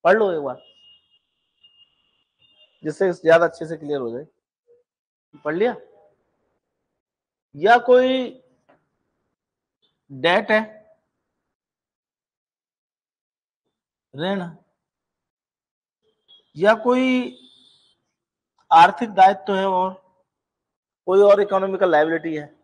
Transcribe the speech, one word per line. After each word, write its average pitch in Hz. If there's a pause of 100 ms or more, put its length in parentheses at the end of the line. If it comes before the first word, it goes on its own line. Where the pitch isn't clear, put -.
पढ़ 175
लो 208
एक 165
बार, 131 (2250)
जिससे 156
ज्यादा 170
अच्छे 165
से 160
clear 147
हो 120
जाए। 135 (1080)
पढ़ 151
लिया? 226 (1800)
या 196
कोई 254 (1700)
डेट 175
है, 214 (3500)
ऋण, 175 (2000)
या 196
कोई 247 (1300)
आर्थिक 185
दायित्व 196
है 190
और 185 (1120)
कोई 190
और 202
economical 190
liability 160
है। 147